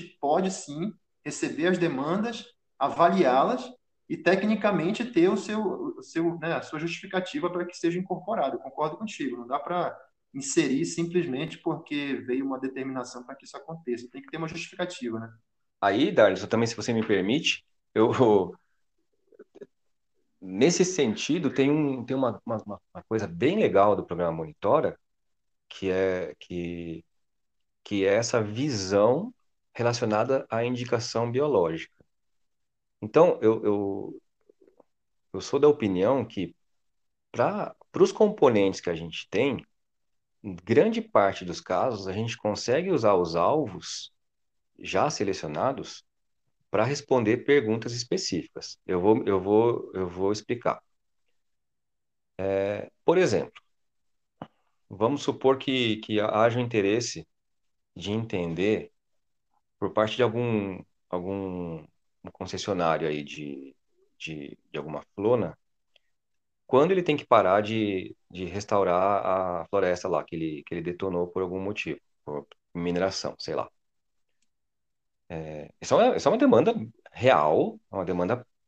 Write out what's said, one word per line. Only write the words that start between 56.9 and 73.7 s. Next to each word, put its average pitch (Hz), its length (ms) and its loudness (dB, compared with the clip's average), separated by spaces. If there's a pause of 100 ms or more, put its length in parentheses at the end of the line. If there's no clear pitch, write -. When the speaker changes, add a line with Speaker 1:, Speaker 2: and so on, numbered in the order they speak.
Speaker 2:
de 87 160 -8
entender 95 800 -2 (880)
por 98 120 -4
parte 110 240 0
de 127 80 2
algum, 113 560 -2 (300)
algum 90 760 -6 (480)
concessionário 87 760 -2
aí 76 160 -4
de, 71 520 -12 (420)
de, 73 400 -12 (140)
de 76 60 -10
alguma 73 260 -10 (120)
flona, 101 400 0 (1120)
quando 147 240 4
ele 185 120 2
tem 151 140 0
que - 80 -8
parar 101 360 6
de, 104 540 -2 (140)
de 90 160 -10
restaurar 95 800 0
a 92 400 -2
floresta 92 420 0
lá, 76 160 0
que - 120 -12
ele, 78 280 -6
que - 100 -12
ele 87 80 -6
detonou 87 460 -4
por 95 140 -6
algum 92 180 -4
motivo, 95 400 -8 (240)
por 73 240 -10 (260)
mineração, 87 640 -4
sei 78 180 -8
lá. 62 140 -6 (1600)